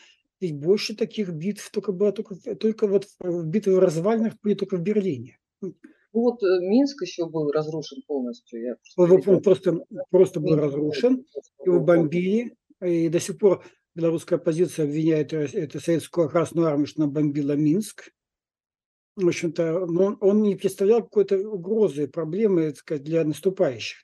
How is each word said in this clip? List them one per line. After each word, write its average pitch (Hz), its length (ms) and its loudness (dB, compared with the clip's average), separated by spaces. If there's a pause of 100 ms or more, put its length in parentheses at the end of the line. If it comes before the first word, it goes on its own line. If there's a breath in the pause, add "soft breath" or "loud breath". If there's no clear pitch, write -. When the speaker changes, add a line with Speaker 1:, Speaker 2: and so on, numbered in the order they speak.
(420 soft breath)
Speaker 1:
ведь 165 140 -4
больше 196 400 0
таких 214 360 -4
битв 180 400 -8
только 208 200 -4
было 196 200 0
только 208 240 -10
в, 214 200 -10
только 214 320 0
вот 196 180 0 (140)
в, 175 220 -4
в 160 40 -6
битве 190 300 0
в 185 40 4
развалинах 190 640 2
были 208 140 0
только 190 220 -4
в 170 40 -4
Берлине. 185 560 -2 (240)
Speaker 2:
Ну - 600 -8
вот, 233 220 0
э, 185 180 2
Минск 240 420 2
еще 170 240 -6
был 151 240 -2
разрушен 151 560 -6
полностью, 120 540 -8
я 123 140 -8
просто - 260 -6
Speaker 1:
Он, 175 100 6
он 190 60 10
Speaker 2:
видела. 185 220 4
Speaker 1:
просто, 180 400 2 (300)
просто 180 300 4
был 175 160 -2
Speaker 2:
Минск 151 80 2
Speaker 1:
разрушен, 151 520 0
Speaker 2:
полностью - 280 -10 (220)
Speaker 1:
его 175 140 4
Speaker 2:
был 151 60 0
Speaker 1:
бомбили, 175 720 2 (260)
и 170 280 0
до 165 100 0
сих 160 180 -6
пор 185 260 4 (320 soft breath)
белорусская 165 400 -2
оппозиция 160 500 0
обвиняет, 156 480 0
э, 151 200 -2
эту 160 260 -6
советскую 165 500 0
Красную 165 380 0
Армию, 143 200 0
что 156 160 -4
она 143 80 0
бомбила 147 420 -2
Минск. 156 560 -2 (1080)
В 185 100 2
общем-то, 165 580 -2
но 170 200 2
он, 208 160 -2
он 208 200 4
не 202 140 2
представлял 202 480 2
какой-то 196 340 0
угрозы, 190 720 -2
проблемы, 170 600 0
так 131 100 -10
сказать, 143 240 -8
для 160 200 0
наступающих. 151 800 -2